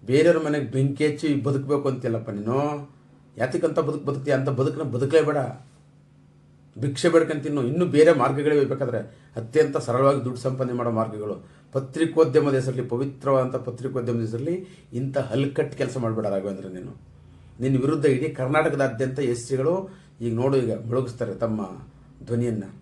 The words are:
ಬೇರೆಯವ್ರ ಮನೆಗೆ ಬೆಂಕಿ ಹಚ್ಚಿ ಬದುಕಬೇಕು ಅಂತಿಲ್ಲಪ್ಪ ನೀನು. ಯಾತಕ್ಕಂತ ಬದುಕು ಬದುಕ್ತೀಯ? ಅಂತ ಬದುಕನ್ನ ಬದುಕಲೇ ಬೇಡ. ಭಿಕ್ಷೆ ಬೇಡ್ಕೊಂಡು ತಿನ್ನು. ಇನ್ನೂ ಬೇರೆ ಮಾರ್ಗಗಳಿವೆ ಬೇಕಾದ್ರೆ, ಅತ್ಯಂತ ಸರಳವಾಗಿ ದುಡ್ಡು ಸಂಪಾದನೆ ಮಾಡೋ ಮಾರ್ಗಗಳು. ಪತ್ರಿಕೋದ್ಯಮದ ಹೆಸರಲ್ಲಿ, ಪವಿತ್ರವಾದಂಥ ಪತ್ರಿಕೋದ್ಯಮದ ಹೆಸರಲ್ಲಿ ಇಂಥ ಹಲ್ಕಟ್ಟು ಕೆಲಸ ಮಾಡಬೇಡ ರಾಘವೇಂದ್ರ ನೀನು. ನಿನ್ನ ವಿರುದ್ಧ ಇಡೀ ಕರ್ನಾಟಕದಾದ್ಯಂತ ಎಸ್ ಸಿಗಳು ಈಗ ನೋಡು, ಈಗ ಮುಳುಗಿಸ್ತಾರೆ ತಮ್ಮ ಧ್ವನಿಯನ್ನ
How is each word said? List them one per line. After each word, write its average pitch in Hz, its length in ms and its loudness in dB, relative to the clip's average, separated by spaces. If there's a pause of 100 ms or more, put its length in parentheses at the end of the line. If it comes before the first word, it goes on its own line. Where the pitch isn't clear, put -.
ಬೇರೆಯವ್ರ 156 400 6
ಮನೆಗೆ 143 240 -2
ಬೆಂಕಿ 139 380 2
ಹಚ್ಚಿ 143 320 0
ಬದುಕಬೇಕು 139 480 0
ಅಂತಿಲ್ಲಪ್ಪ 123 420 -4
ನೀನು. 139 600 -2 (460)
ಯಾತಕ್ಕಂತ 160 420 0
ಬದುಕು 147 260 -2
ಬದುಕ್ತೀಯ? 143 300 -2
ಅಂತ 135 140 0
ಬದುಕನ್ನ 131 420 -2
ಬದುಕಲೇ 139 320 2
ಬೇಡ. 147 140 0 (1400)
ಭಿಕ್ಷೆ 143 300 0
ಬೇಡ್ಕೊಂಡು 156 340 4
ತಿನ್ನು. 143 200 -2
ಇನ್ನೂ 156 240 0
ಬೇರೆ 156 260 8
ಮಾರ್ಗಗಳಿವೆ 143 520 4
ಬೇಕಾದ್ರೆ, 131 340 -2 (380)
ಅತ್ಯಂತ 139 400 2
ಸರಳವಾಗಿ 131 480 2
ದುಡ್ಡು 123 160 -4
ಸಂಪಾದನೆ 127 320 -2
ಮಾಡೋ 120 180 -2
ಮಾರ್ಗಗಳು. 107 560 -4 (260)
ಪತ್ರಿಕೋದ್ಯಮದ 143 800 2
ಹೆಸರಲ್ಲಿ, 131 280 0
ಪವಿತ್ರವಾದಂಥ 131 760 0
ಪತ್ರಿಕೋದ್ಯಮದ 120 640 -4
ಹೆಸರಲ್ಲಿ 127 460 -4 (260)
ಇಂಥ 135 260 -4
ಹಲ್ಕಟ್ಟು 135 580 -2
ಕೆಲಸ 131 200 -4
ಮಾಡಬೇಡ 110 300 -2
ರಾಘವೇಂದ್ರ 98 400 -4
ನೀನು. - 500 -14 (440)
ನಿನ್ನ 131 200 2
ವಿರುದ್ಧ 147 240 0
ಇಡೀ 143 240 4
ಕರ್ನಾಟಕದಾದ್ಯಂತ 135 880 0
ಎಸ್ 120 280 -2
ಸಿಗಳು 160 420 -2 (320)
ಈಗ 117 140 -2
ನೋಡು, 135 220 2
ಈಗ 117 160 2
ಮುಳುಗಿಸ್ತಾರೆ 113 640 -4
ತಮ್ಮ 104 360 -4 (560)
ಧ್ವನಿಯನ್ನ 117 380 -2 (160)